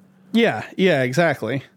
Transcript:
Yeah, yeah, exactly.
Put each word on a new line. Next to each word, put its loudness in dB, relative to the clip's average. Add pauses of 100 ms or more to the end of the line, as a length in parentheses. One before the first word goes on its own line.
(320)
Yeah, 0 (120)
yeah, 2
exactly. -2 (120)